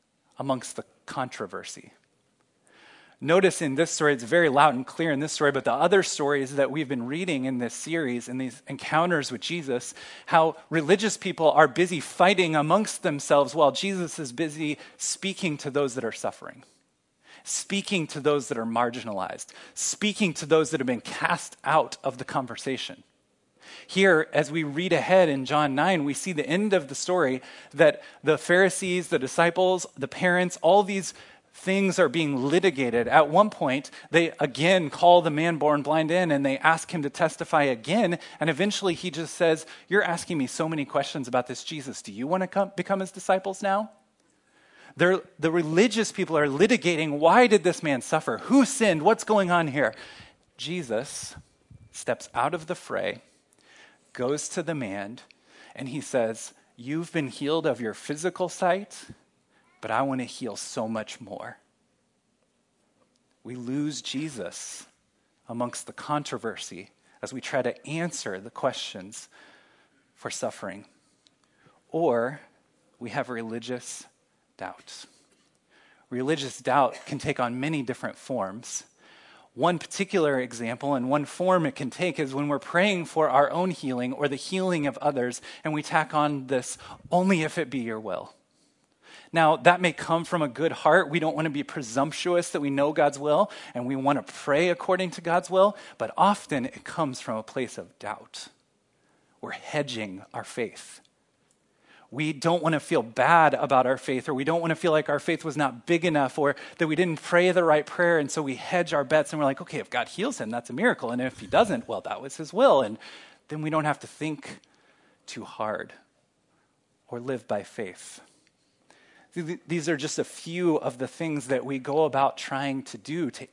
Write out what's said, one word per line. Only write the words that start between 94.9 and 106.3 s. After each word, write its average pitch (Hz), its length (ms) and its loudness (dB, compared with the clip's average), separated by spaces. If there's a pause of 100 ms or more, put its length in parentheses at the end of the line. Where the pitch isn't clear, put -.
to - 80 -14
God's 175 300 -2
will, 196 260 4 (220)
but - 180 -6
often 156 500 2
it - 180 -14
comes 143 360 -6
from 117 160 -6
a 110 60 -6
place - 360 -8
of 90 200 -16
doubt. - 500 -14 (920)
We're - 120 -12
hedging 110 720 -6 (100)
our 117 100 -8
faith. - 560 -10 (1120)
We 151 200 -4
don't 165 280 0
want 160 120 0
to 143 80 0
feel 139 240 0
bad 147 500 6
about 127 320 6
our 131 100 2
faith, 127 320 -4
or 147 60 -2
we 131 80 -2
don't 160 180 2
want 165 120 0
to - 20 2
feel 170 160 2
like 151 180 2
our 143 120 0
faith 165 240 -2
was 151 120 -6
not 127 300 -2
big 170 180 2
enough, 147 320 2